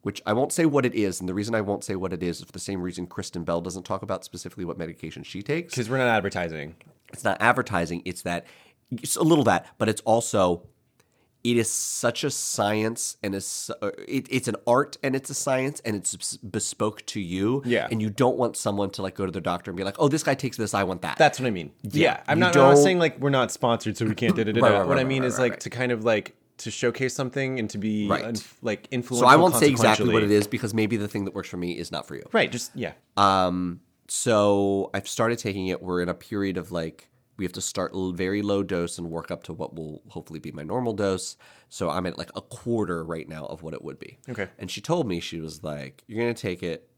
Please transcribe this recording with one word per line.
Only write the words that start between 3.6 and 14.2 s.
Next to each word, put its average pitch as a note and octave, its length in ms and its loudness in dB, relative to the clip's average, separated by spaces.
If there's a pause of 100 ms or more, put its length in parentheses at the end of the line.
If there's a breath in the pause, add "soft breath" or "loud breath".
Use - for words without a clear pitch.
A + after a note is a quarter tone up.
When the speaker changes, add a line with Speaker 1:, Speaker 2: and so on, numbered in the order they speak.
Speaker 1:
doesn't F2+ 220 -8
talk G2 180 -6
about F#2 240 -6
specifically F2+ 400 -12
what E2+ 140 -8
medication D#2+ 420 -10
she G2 220 -12
takes. E3+ 320 -6
Speaker 2:
'Cause A#2+ 160 -4
we're C3 80 0
not B2+ 80 2
advertising. F2 680 -2 (380)
Speaker 1:
It's - 100 -16
not G2+ 160 2
advertising. F#2+ 640 2
It's F2+ 200 -8
that, F2 240 -4 (420 soft breath)
it's - 260 -6
a - 60 -2
little D#3 220 6
that, G2 240 4 (100)
but A2 120 2
it's G#2+ 160 -2
also, G2+ 580 2 (800)
it A#2+ 140 2
is A2+ 160 2
such - 540 -2
a C#3 40 0
science G#2+ 920 -2
and G2 100 -4
it's, - 360 -8
uh, G2+ 220 -6 (180)
it, C3 200 -4